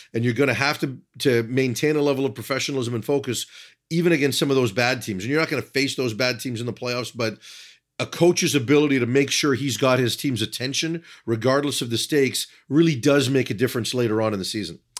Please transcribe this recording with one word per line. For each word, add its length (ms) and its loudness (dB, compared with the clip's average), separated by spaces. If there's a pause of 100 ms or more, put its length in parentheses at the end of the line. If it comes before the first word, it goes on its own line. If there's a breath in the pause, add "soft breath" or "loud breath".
(120 loud breath)
And 100 -2
you're 120 2
gonna 200 2
have 260 0
to, 180 -4 (220)
to 240 2
maintain 520 0
a 60 2
level 240 2
of 80 -4
professionalism 600 -4
and 100 -4
focus, 420 -2 (440 loud breath)
even 220 2
against 280 2
some 100 0
of 60 2
those 160 2
bad 300 0
teams. 200 -6
And 80 -6
you're 80 0
not 120 -2
gonna 120 -4
face 320 -4
those 200 -2
bad 260 -2
teams 180 -8
in 80 -6
the 60 -4
playoffs, 420 -6
but 240 -4 (640 loud breath)
a 60 -4
coach's 500 2
ability 420 4
to 80 0
make 240 2
sure 240 2
he's 220 -2
got 240 2
his 160 0
team's 260 -2
attention, 600 -4 (220 loud breath)
regardless 540 0
of 100 -6
the 80 -2
stakes, 500 0 (200 soft breath)
really 280 4
does 340 4
make 200 2
a 40 -4
difference 400 -2
later 260 0
on 120 0
in 80 -2
the 40 -4
season. 360 -6 (200)